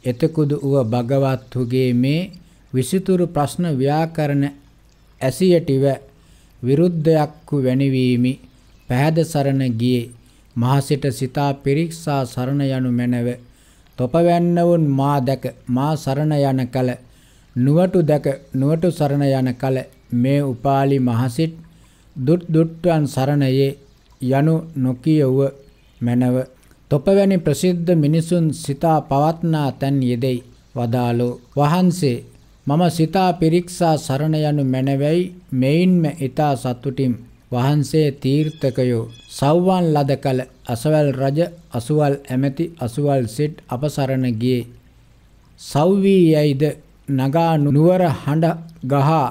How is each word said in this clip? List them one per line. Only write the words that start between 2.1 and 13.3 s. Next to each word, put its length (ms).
විසිතුරු 540
ප්‍රශ්න 380
ව්‍යාකරණ 680
ඇසියටිව 640
විරුද්ධයක්කු 1000
වැනිවීමි. 720
පැහැද 380
සරණ 480
ගියේ 400
මහසිට 540
සිතා 440
පිරික්සා 720
සරණ 400
යනු 280
මැනව. 360